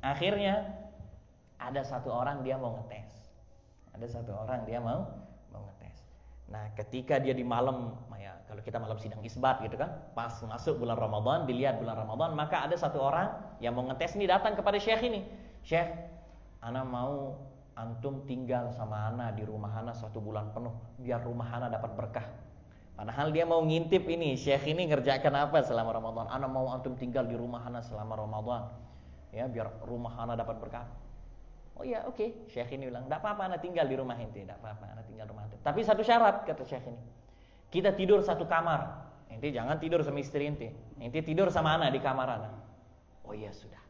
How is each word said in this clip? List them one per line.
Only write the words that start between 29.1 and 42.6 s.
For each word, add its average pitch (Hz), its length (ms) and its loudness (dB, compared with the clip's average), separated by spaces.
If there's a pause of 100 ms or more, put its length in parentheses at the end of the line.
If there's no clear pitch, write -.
Ya, 120 160 -2
biar 113 240 -4 (160)
rumah 117 320 -4
ana 117 160 -2
dapat 113 240 -2
berkah." 117 240 -8 (960)
"Oh - 80 -6
iya, 233 160 -2
oke." - 480 -4
Syekh 120 240 -4
ini 131 160 -6
bilang, 123 160 -6
"Ndak 156 160 -2
apa-apa, 208 240 0
ana 180 80 -2
tinggal 170 320 2
di 135 80 0
rumah 127 240 -2
ente, 107 240 -8
ndak 92 160 -12
apa-apa, 107 320 -10
ana 110 160 -12
tinggal 110 240 -12
rumah 107 160 -10
ente. 107 160 -12
Tapi 151 160 2
satu 214 240 6
syarat," 233 400 8
kata 151 240 -4
Syekh 123 240 -6
ini. 120 80 -12 (720)
"Kita 190 240 6
tidur 190 240 8
satu 170 240 2
kamar. 165 640 2 (240)
Ente 117 160 -4
jangan 135 320 0
tidur 160 240 4
sama 143 160 -2
istri 143 240 0
ente. 143 320 -4 (240)
Ente 127 240 -2
tidur 165 240 6
sama 160 320 6
ana 151 80 6
di 131 80 2
kamar 131 320 2
ana." 107 220 -4 (720)